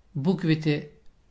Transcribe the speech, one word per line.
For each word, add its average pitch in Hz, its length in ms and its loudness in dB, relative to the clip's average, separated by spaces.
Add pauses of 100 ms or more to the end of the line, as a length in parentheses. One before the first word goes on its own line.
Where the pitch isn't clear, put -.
(140)
Буквите 156 720 0 (420)